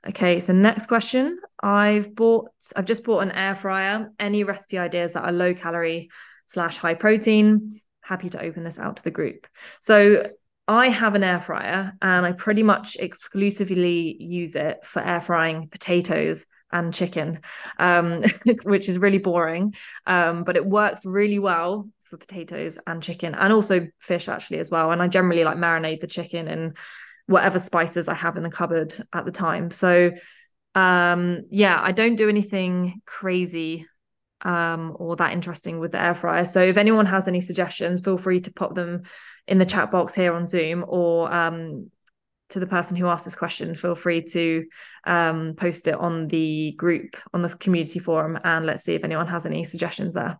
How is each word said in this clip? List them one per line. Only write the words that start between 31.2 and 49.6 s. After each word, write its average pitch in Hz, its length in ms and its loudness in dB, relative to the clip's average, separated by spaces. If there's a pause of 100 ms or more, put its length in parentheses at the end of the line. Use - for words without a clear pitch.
yeah, 196 320 4
I 190 100 0
don't 220 240 2
do 214 120 4
anything 185 800 0
crazy, 170 800 -4 (560)
um, 165 560 -2
or 170 180 -6
that 165 160 2
interesting 170 460 -6
with 170 140 -6
the - 100 -2
air 170 120 2
fryer. 170 300 0
So 185 180 2
if 185 140 4
anyone 214 300 6
has 190 220 0
any 180 120 0
suggestions, 180 600 -4
feel 185 160 0
free 185 220 0
to - 120 -14
pop - 220 -6
them 175 280 -6 (440)
in 190 120 4
the 185 60 8
chat 180 260 0
box 180 240 0
here 175 200 2
on 170 120 -4
Zoom, 170 400 -2
or, 170 460 0
um, 165 580 -4 (600)
to 190 100 -6
the 180 60 -4
person 180 320 -2
who 180 80 0
asked 170 180 -2
this 180 120 -10
question, 165 380 -8
feel 175 200 -4
free 170 280 -2
to, 165 440 -2 (380)
um, 160 520 0
post 175 320 -2
it 156 60 0
on 165 340 -4
the 156 480 -2
group, 170 400 -2 (160)
on 175 80 0
the 170 80 -2
community 175 520 -2
forum, 160 440 -2
and 160 220 0
let's 151 160 -4
see 170 120 -2
if 160 100 -4
anyone 160 240 -4
has 170 180 -6
any 160 180 -6